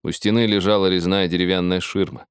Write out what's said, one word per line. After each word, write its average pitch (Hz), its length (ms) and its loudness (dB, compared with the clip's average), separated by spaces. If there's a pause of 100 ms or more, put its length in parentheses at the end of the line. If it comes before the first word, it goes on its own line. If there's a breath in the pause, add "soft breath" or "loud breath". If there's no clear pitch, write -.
У 85 60 -4
стены 113 340 0
лежала 101 460 2
резная 92 380 0
деревянная 90 520 0
ширма. - 500 -6